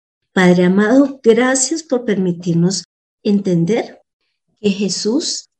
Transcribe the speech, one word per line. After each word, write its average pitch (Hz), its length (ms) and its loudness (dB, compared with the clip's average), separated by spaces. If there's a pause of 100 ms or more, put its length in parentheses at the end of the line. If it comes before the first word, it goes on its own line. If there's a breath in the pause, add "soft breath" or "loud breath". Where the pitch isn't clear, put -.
(320)
Padre 180 340 4
amado, 214 580 2
gracias 254 580 0
por 247 240 -4
permitirnos 180 760 -2 (400)
entender 196 800 -2 (580)
que 208 100 0
Jesús 208 800 -4 (100)